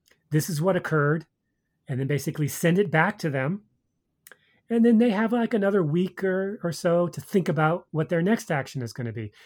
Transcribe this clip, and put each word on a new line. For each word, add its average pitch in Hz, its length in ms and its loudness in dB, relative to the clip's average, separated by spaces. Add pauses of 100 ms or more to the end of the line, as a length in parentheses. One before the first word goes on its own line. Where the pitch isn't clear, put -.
(300)
this 151 180 0
is 151 140 -4
what 180 140 2
occurred," 151 500 0 (600)
and 131 140 -6
then 135 60 -4
basically 143 420 -2
send 175 300 2
it 202 120 0
back 165 280 2
to 165 100 -4
them. 139 360 -4 (1080)
And 233 120 4
then 233 140 6
they 240 120 4
have, 214 220 0
like, 233 200 0
another 196 300 2
week 165 400 0
or, 190 400 -2
or 170 80 -2
so 170 380 0
to - 120 -10
think 185 280 -2
about 156 420 0
what 156 180 -2
their 170 140 0
next 208 300 0
action 135 300 -4
is 117 100 -8
gonna 113 200 -8
be. 110 200 -10 (140)